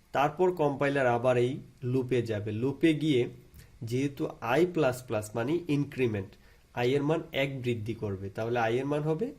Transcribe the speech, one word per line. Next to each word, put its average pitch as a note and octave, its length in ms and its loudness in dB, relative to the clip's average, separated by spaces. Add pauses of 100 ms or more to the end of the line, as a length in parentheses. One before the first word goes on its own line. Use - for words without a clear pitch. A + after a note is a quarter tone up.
(120)
তারপর D3+ 440 2
কম্পাইলার C#3 520 2
আবার B2 300 4
এই B2 220 2 (240)
লুপে B2+ 380 0
যাবে, G#2+ 300 -4
লুপে C3 420 2
গিয়ে C#3 360 2 (540)
যেহেতু C3+ 440 -2 (140)
i C#3 240 4
প্লাস D3+ 380 0
প্লাস G#2+ 320 -4
মানে C3 320 0
ইনক্রিমেন্ট, B2+ 640 -2 (440)
i B2 120 0
এর C#3 160 2
মান D#3 180 0 (100)
এক C3+ 300 -2
বৃদ্ধি A#2 320 -2
করবে, G2 360 -4
তাহলে A#2 300 -2
i A2+ 140 2
এর C3 120 0
মান D3 180 0
হবে E3 340 -2